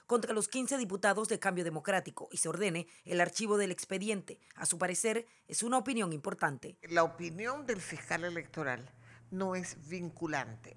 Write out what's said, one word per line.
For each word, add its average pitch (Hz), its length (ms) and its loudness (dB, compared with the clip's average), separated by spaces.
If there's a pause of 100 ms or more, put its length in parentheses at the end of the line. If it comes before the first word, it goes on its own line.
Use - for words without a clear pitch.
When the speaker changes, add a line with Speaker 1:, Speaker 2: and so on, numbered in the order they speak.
Speaker 1:
contra 226 260 2
los 214 140 2
quince 262 320 0
diputados 202 500 2
de 208 120 0
Cambio 180 240 2
Democrático 165 680 -2
y - 60 -10
se - 120 0
ordene 170 380 0 (180)
el 175 160 2
archivo 202 380 2
del 196 140 2
expediente. 190 680 -4 (160)
A - 100 -6
su 165 140 2
parecer, 214 480 0 (220)
es - 160 -2
una 247 140 4
opinión 226 340 0
importante. 156 680 -2
Speaker 2:
La 170 200 4
opinión 180 640 -2
del 220 140 0
fiscal 165 420 -4
electoral 147 680 -4 (440)
no 185 240 0
es 170 320 -8
vinculante, 156 880 -4